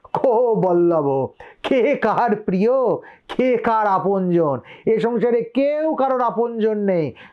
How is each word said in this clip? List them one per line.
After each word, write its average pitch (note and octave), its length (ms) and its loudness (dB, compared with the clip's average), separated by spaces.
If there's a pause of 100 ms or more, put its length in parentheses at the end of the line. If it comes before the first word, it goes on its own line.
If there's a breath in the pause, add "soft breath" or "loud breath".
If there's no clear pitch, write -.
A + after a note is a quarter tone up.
(120)
কো A#3 420 2
বল্লভ।" E3+ 720 2 (360 loud breath)
কে C4+ 320 2
কার A3 420 0
প্রিয়, G3+ 340 0 (580 loud breath)
কে B3+ 280 0
কার A3+ 300 0
আপনজন? F3 760 0 (260 loud breath)
এ A3 140 2
সংসারে A#3 420 0
কেউ D4 520 -2
কারোর C4 280 0
আপনজন A3 560 -2
নেই। F3+ 360 -2 (180 loud breath)